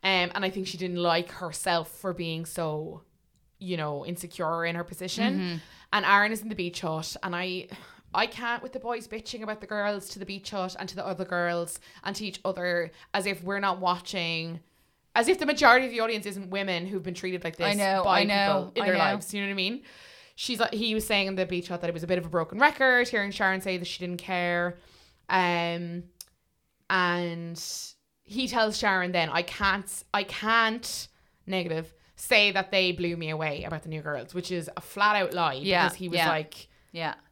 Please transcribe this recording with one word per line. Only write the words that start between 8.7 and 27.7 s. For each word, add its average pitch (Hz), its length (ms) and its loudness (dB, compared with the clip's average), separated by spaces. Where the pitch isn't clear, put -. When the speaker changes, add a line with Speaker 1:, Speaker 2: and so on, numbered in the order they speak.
Speaker 1:
the 254 60 -8
boys 233 300 -6
bitching 220 340 -10
about 214 180 -6
the 202 60 -14
girls 208 440 -2
to 202 100 -12
the 190 60 -8
beach 196 260 -10
hut 185 260 -4
and 185 100 -8
to - 60 -12
the 190 100 -6
other 185 200 -4
girls 175 560 -2
and 196 100 -4
to 208 100 -6
each 190 200 -6
other 180 480 0
as 196 140 -2
if 190 160 -4
we're 196 160 -4
not 190 220 0
watching, 170 800 -2
as 233 100 6
if 370 140 4
the 311 60 0
majority 262 400 8
of 233 60 -4
the 240 80 -4
audience 220 240 0
isn't 196 260 -8
women 190 360 -2
who've 190 160 -4
been 175 120 -4
treated 180 280 -4
like 165 140 -6
this 170 100 0
Speaker 2:
I 208 80 4
know, 196 300 4
Speaker 1:
by 196 160 6
Speaker 2:
I 202 40 6
know, 202 480 2
Speaker 1:
people - 40 -
in 233 60 2
Speaker 2:
I - 40 2
Speaker 1:
their 185 80 4
Speaker 2:
know. - 60 2
Speaker 1:
lives. 196 340 0
You 202 60 -2
know 202 80 -2
what 202 40 -4
I 196 40 -4
mean? 196 260 -2
She's 240 240 -2
like, 233 120 2
he 220 220 0
was 214 100 0
saying 202 220 2
in 190 80 -4
the 185 120 0
beach 175 200 -4
hut 175 140 -6
that 170 100 -2
it 170 40 -2
was 160 100 -6
a - 20 -8
bit 180 120 2
of 170 80 -4
a - 20 -10
broken 170 320 0
record, 262 480 6
hearing 202 240 -2
Sharon 190 280 2
say 190 160 -2
that 175 100 -6
she - 120 -8
didn't 175 220 -6
care. 175 580 0
Um, 175 760 0
and 175 720 0